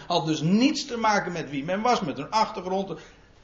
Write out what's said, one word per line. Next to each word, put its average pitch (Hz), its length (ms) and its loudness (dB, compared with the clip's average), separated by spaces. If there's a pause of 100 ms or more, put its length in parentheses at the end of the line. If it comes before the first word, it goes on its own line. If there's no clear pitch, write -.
Had 170 180 0
dus 156 160 0
niets 226 440 4
te 240 120 -8
maken 214 340 2
met 151 180 -6
wie 139 140 -4
men 185 180 -2
was, 240 180 4
met 139 180 -4
hun 147 140 -8
achtergrond. 190 680 -2 (440)